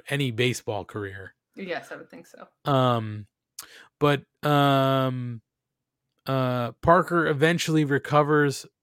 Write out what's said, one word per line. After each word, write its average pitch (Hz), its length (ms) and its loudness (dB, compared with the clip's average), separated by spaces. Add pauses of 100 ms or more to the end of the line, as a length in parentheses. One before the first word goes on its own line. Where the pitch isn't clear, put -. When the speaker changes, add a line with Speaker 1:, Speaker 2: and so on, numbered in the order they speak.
Speaker 1:
any 143 220 -2
baseball 110 540 -4
career. 98 500 -12 (200)
Speaker 2:
Yes, 170 360 -12
I 147 60 -14
would 160 120 -20
think - 160 -20
so. - 220 -20 (240)
Speaker 1:
Um, 117 560 0 (720)
but, 147 240 2 (240)
um, 135 920 0 (840)
uh, 127 460 -2 (100)
Parker 170 460 4
eventually 156 560 2
recovers 147 840 2 (180)